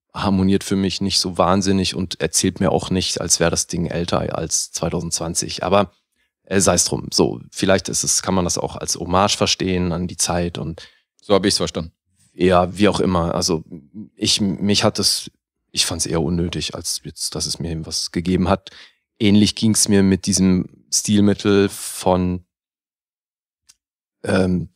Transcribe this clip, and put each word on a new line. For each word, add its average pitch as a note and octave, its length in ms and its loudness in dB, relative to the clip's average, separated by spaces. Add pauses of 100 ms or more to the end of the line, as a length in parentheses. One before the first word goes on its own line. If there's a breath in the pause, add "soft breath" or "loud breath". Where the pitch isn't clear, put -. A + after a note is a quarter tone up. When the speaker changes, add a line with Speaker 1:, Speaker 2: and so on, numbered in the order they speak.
(140)
Speaker 1:
harmoniert G2 500 2
für G2 140 -2
mich G2 240 -2
nicht G2 180 -2
so F2+ 180 -4
wahnsinnig F#2+ 580 2
und F2 260 -6
erzählt F2+ 400 0
mir F#2 100 2
auch - 180 0
nicht, F#2 300 -2
als F2 220 0
wäre E2+ 100 4
das - 160 -2
Ding E2+ 200 -4
älter - 500 -4
als - 340 -4
zweitausendzwanzig. - 920 -4
Aber, G2 280 2 (520)
äh, F#2+ 180 0
sei's F2+ 240 2
drum. - 260 -6
So, A#1 300 0 (100)
vielleicht - 380 0
ist - 160 -4
es, - 160 0
kann F#2+ 120 -2
man F#2 120 0
das E2 120 -2
auch - 200 -6
als - 200 -6
Hommage F#2+ 380 2
verstehen F2+ 560 0
an F2 160 -4
die - 100 -10
Zeit F2 400 -2
und D#2+ 300 -10 (340 loud breath)
Speaker 2:
So G#2 120 0
hab F#2+ 120 4
ich's F#2+ 120 2
verstanden. E2+ 340 -6 (460)
Speaker 1:
ja, F2+ 400 4
wie G2+ 100 4
auch F2+ 120 2
immer. F2 340 0
Also E2+ 300 -2 (520)
ich, - 240 -2
mich G2+ 440 0
hat G#2+ 160 0
es, - 320 -4 (400)
ich - 140 -2
fand's E2+ 200 -4
eher E2 160 0
unnötig, E2 540 -4
als - 280 -8
jetzt, - 300 -8
dass D#2+ 140 -6
es - 120 -8
mir D#2+ 260 -6
was - 260 -6
gegeben F2+ 360 0
hat. F#2+ 220 0 (500 loud breath)
Ähnlich G#2 360 4
ging's A2 320 2
mir G2 160 6
mit F#2+ 240 2
diesem F#2 640 2
Stilmittel G2+ 760 4
von, F2+ 760 -2 (1800)
ähm, F#2 520 0